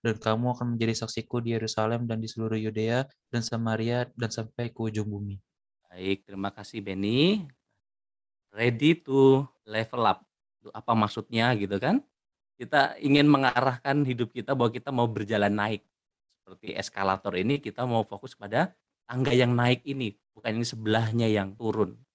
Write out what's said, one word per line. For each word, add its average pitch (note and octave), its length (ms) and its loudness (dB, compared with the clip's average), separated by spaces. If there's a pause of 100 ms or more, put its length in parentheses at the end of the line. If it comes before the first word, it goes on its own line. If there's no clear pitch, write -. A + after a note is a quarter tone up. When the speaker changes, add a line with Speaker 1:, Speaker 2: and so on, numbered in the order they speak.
Speaker 1:
dan A2 160 2
kamu A#2 320 0
akan B2 120 -4 (120)
menjadi A2+ 160 0
saksiku A#2 480 -6
di A#2 160 -2
Yerusalem A2+ 480 -2
dan A2+ 160 -4
di A2 80 -8
seluruh A2 260 -4
Yudea A2 540 -2 (240)
dan A#2 80 -2
Samaria A#2 720 -2
dan A2+ 160 -4
sampai A#2 400 -8
ke - 80 -20
ujung G#2+ 320 -4
bumi." G2+ 320 -8 (480)
Speaker 2:
Baik, F#2+ 320 -2
terima G2 320 -8
kasih G#2+ 240 -12
Benny. A2+ 640 0 (1120)
Ready A#2+ 480 2
to C3+ 480 6 (160)
level A2+ 400 -2
up. F#2 160 2 (400)
Itu - 80 -18
apa A2+ 240 -2
maksudnya A2+ 640 2
gitu G2+ 240 -2
kan? G3+ 240 0 (520)
Kita C#3 400 0
ingin C#3+ 320 6
mengarahkan C3+ 720 2
hidup B2 320 -2
kita A#2+ 160 -8
bahwa A#2+ 240 2
kita B2+ 160 -10
mau A#2+ 160 2
berjalan G#2 480 0
naik. G#2 320 -4 (560)
Seperti F#2+ 320 -16
eskalator G2 640 -2
ini C#3 240 0
kita B2 240 -6
mau A2+ 160 2
fokus G#2+ 320 -10
pada A#2 400 -2 (320)
tangga B2+ 240 -2
yang B2 240 4
naik A#2+ 320 2
ini, C3 320 -6 (160)
bukan A2+ 240 -6
ini A#2 80 -2
sebelahnya A2+ 640 0
yang G2 240 -2
turun. G#2+ 400 -2 (200)